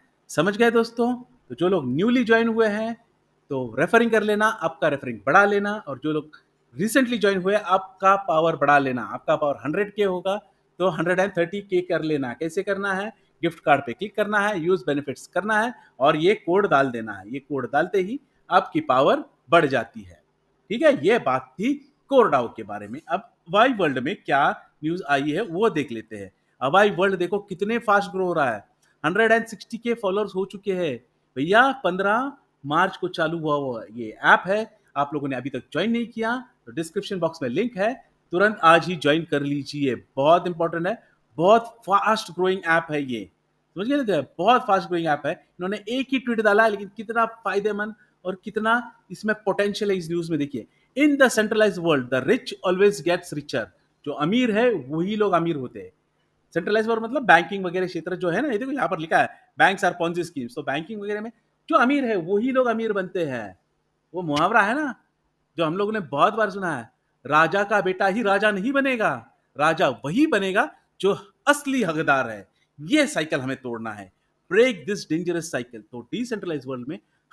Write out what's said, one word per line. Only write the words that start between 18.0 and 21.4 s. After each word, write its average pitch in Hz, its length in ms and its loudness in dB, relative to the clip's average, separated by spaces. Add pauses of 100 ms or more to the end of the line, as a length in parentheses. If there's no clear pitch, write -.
आपकी 175 300 2
पावर 156 440 2 (260)
बढ़ 165 160 6
जाती 120 340 -4
है। 90 220 -20 (480)
ठीक 247 120 -4
है, 226 240 4
ये 214 120 4
बात 131 360 -2